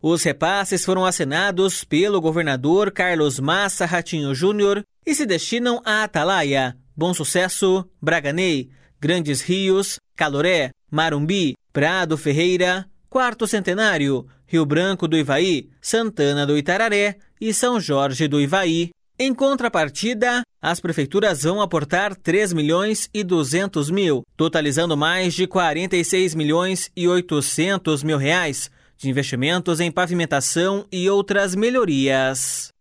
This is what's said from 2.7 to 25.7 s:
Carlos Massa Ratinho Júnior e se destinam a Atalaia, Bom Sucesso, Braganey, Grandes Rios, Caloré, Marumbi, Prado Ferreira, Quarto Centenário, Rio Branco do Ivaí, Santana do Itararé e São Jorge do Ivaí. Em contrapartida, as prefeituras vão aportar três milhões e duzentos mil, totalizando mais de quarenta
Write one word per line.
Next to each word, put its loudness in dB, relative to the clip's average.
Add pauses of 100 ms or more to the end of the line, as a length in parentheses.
Carlos 0
Massa 0
Ratinho -2
Júnior 0 (220)
e 0
se 0
destinam -2
a 0
Atalaia, 0 (220)
Bom 0
Sucesso, 0 (160)
Braganey, 0 (320)
Grandes 0
Rios, 0 (180)
Caloré, 0 (200)
Marumbi, 0 (180)
Prado 0
Ferreira, 0 (240)
Quarto -2
Centenário, 0 (200)
Rio 2
Branco 0
do 2
Ivaí, 0 (120)
Santana 0
do 2
Itararé 0 (220)
e -2
São 0
Jorge 0
do 0
Ivaí. 0 (280)
Em 0
contrapartida, 0 (200)
as -2
prefeituras 0
vão 0
aportar -2
três 0
milhões 0
e -2
duzentos 0
mil, 2 (160)
totalizando 0
mais 0
de 0
quarenta 0